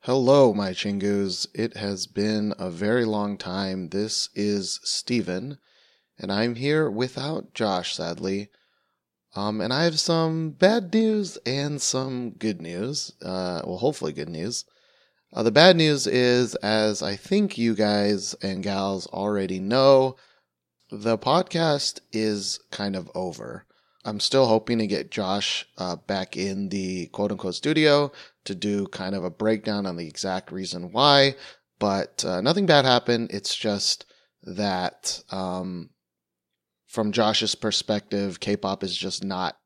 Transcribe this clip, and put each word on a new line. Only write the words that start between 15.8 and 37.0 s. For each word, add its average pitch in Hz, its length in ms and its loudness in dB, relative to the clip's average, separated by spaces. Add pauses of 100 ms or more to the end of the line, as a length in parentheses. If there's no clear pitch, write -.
is, 123 480 4
as 107 480 0
I 98 120 -4
think 196 440 0
you 117 160 2
guys 104 680 0
and 95 220 -4
gals 98 460 -2
already 98 520 -2
know, 131 560 6 (720)
the 110 280 0
podcast 160 840 0 (120)
is 107 480 -2 (100)
kind 101 260 -6
of 87 180 -10
over. 78 520 -8 (400)
I'm 107 140 -6
still 135 260 4
hoping 113 320 2
to 110 80 0
get 95 240 -4
Josh, 98 560 -2 (100)
uh, 90 200 -4
back 95 380 -6
in 98 360 -4
the 92 380 -4
quote-unquote 101 480 -4
studio 147 540 4 (340)
to 101 100 -8
do 101 320 -2
kind 95 280 -6
of 95 80 -4
a 90 60 -4
breakdown 104 560 -2
on 90 120 -4
the 85 100 -8
exact 92 440 -6
reason 90 420 -8
why, 139 420 6 (440)
but, 98 460 -2
uh, 90 160 -2
nothing 170 240 2
bad 147 220 6
happened. 120 440 2
It's - 240 -6
just - 520 -2 (360)
that, 92 880 -4
um, 92 600 -6 (960)
from 104 260 -2